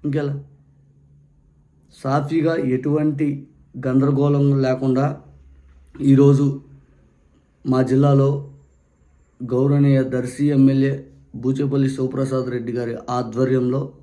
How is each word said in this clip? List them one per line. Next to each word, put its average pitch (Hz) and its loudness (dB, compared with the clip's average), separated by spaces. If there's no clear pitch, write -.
ఇంకెలా? 143 -4
సాఫీగా 147 -2
ఎటువంటి 147 -2
గందరగోళం 139 0
లేకుండా 131 0
ఈరోజు 139 6
మా 131 0
జిల్లాలో 135 4
గౌరవనీయ 139 2
దర్శి 127 -4
ఎమ్మెల్యే 135 4
బూచేపల్లి 135 -2
శివప్రసాద్ 131 -4
రెడ్డి 117 -6
గారి 117 -6
ఆధ్వర్యంలో 123 -2